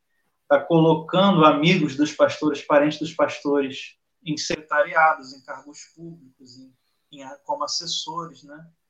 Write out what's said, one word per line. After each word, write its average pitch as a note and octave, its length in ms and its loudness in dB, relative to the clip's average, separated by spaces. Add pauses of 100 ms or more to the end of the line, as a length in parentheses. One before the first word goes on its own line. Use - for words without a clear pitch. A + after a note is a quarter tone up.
(480)
tá C#3 140 2
colocando E3 840 4
amigos D3+ 540 2
dos D3 160 0
pastores, D3 480 0
parentes D3+ 380 2
dos D#3+ 140 -8
pastores, C#3 840 -2 (260)
em D3+ 140 -6
secretariados, D#3 960 0
em C3+ 100 -20
cargos C#3 360 -18 (140)
públicos, C3 640 -20
em, C3 160 -20 (380)
em, C#3 160 -20 (160)
como D3 220 -6
assessores, E3 800 -10
né? D3+ 220 -20 (240)